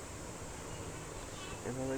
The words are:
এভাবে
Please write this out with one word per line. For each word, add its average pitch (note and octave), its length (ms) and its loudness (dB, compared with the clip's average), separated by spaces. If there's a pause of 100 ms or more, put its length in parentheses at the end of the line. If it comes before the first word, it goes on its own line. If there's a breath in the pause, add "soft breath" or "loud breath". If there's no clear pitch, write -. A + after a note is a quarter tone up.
(1700)
এভাবে C3 300 6